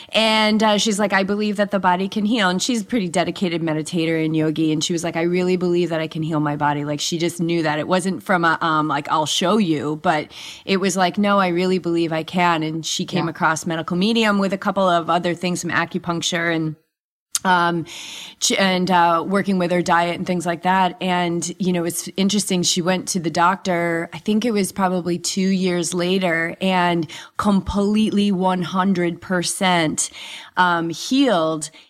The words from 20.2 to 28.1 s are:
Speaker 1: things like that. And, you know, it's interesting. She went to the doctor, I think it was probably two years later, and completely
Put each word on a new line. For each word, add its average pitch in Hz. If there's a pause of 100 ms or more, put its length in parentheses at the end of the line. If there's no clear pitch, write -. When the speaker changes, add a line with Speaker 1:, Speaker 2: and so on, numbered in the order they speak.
Speaker 1:
things 180
like 170
that. 185
And, 175
you 185
know, 170
it's -
interesting. 190
She 180
went 185
to 190
the 165
doctor, 170
I 160
think 214
it 240
was 202
probably 180
two 185
years 180
later, 175
and 175 (300)
completely 202